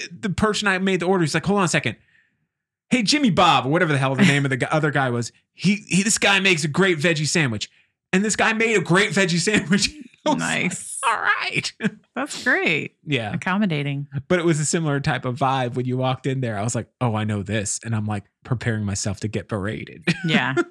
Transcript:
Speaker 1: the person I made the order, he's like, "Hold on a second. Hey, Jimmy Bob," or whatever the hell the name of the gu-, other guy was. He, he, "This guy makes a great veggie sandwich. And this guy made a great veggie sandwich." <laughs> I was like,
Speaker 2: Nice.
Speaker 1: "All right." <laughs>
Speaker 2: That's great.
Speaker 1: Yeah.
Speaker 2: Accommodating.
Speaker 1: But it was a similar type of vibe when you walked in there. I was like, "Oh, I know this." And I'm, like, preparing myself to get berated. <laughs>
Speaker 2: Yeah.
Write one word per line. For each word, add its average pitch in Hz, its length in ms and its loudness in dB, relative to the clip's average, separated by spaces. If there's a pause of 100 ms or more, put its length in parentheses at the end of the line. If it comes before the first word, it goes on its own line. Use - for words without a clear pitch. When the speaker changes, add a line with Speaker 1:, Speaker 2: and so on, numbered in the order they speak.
(120)
Speaker 1:
the 190 200 -6
person 208 360 0
I 190 120 2
made 190 200 2
the - 60 -4
order, 185 180 2
he's 147 120 0
like, 156 100 -2
"Hold 202 140 2
on 185 60 2
a - 40 2
second. 127 260 -2 (920)
Hey, 247 140 2
Jimmy 277 260 2
Bob," 147 380 4
or - 20 0
whatever 165 240 2
the 139 60 2
hell 135 160 0
the 202 100 6
name 143 200 4
of 135 40 0
the 127 80 0
gu-, 131 140 -2
other 151 200 2
guy 135 200 0
was. 117 200 -2 (220)
He, 202 220 0 (120)
he, 185 160 2
"This 214 140 2
guy 196 220 2
makes 185 240 2
a 165 40 0
great 175 300 2
veggie 156 300 0
sandwich. 127 420 -2 (440)
And 190 120 4
this 208 100 -2
guy 220 180 2
made 226 240 2
a 175 40 2
great 175 300 2
veggie 175 280 2
sandwich." 202 500 2 (200)
<laughs> - 160 -12
I 311 40 2
was 294 100 2
like, - 240 -2
Speaker 2:
Nice. - 420 -8
Speaker 1:
"All - 100 2
right." - 580 -4 (200)
<laughs> - 220 -20
Speaker 2:
That's - 280 -8
great. 254 520 0 (100)
Speaker 1:
Yeah. 120 280 -2
Speaker 2:
Accommodating. 147 760 -2 (200)
Speaker 1:
But 180 120 2
it 160 60 0
was 160 140 2
a 151 60 -2
similar 151 340 0
type 139 260 -2
of 123 120 -4
vibe 131 380 0
when 127 100 -4
you 127 120 -2
walked 127 300 -2
in 135 140 -2
there. 113 180 -4
I 104 40 -4
was 117 120 -2
like, 113 140 -6 (120)
"Oh, 113 140 2
I 107 80 -2
know 107 200 -2
this." 101 400 -4
And 113 120 -4
I'm, 107 100 -2
like, 104 200 -6 (180)
preparing 110 420 -2
myself 98 360 -4
to 110 60 -2
get 104 200 -6
berated. 95 560 -8 (140)
<laughs> 762 100 -6
Speaker 2:
Yeah. 135 260 2 (180)